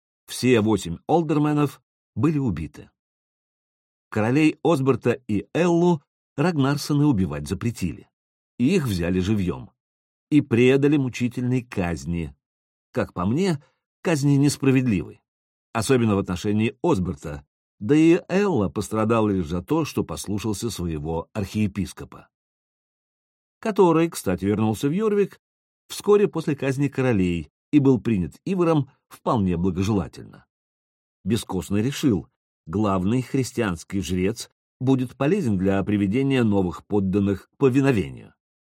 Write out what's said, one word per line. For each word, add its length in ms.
Все 340
восемь 360
олдерменов 760
были 220
убиты. 540
Королей 540
Осберта 640
и 260
Эллу 500
Рагнарсоны 680
убивать 420
запретили, 640
и 160
их 100
взяли 340
живьем, 520
и 120
предали 560
мучительной 680
казни. 720
Как 220
по 120
мне, 380
казни 340
несправедливой, 840
особенно 420
в 40
отношении 640
Осберта, 640
да 160
и 320
Элла 420
пострадал 580
лишь 200
за 140
то, 240
что 180
послушался 640
своего 640
архиепископа, 960
который, 500
кстати, 360
вернулся 420
в 40
Йорвик 480
вскоре 400
после 280
казни 320
королей 600
и 80
был 200
принят 460
Ивором 440
вполне 500
благожелательно. 880
Бескостный 580
решил, 460
главный 560
христианский 800
жрец 480
будет 360
полезен 420
для 260
приведения 600
новых 420
подданных 640
к 80
повиновению. 760